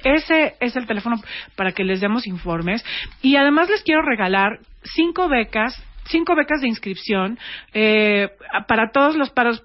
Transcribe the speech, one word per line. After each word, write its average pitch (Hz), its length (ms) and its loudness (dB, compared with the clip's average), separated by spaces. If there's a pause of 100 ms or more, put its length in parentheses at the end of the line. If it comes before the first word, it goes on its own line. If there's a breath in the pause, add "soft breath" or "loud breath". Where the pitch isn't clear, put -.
Ese 302 560 2
es 240 160 -2
el 247 100 -6
teléfono 226 300 -2 (400 loud breath)
para 190 160 -2
que 190 120 -4
les 190 180 -2
demos 220 240 0
informes. 175 580 -4 (380 loud breath)
Y 269 140 4
además 294 340 4
les 415 120 0
quiero 311 200 2
regalar 208 560 0 (240)
cinco 339 440 0
becas, 233 560 -2 (240)
cinco 339 280 0
becas 302 260 0
de 262 60 -2
inscripción, 202 720 -4 (340 loud breath)
eh, 214 560 2 (380)
para 220 240 0
todos 285 240 4
los, 285 160 -2
para 240 220 2 (120)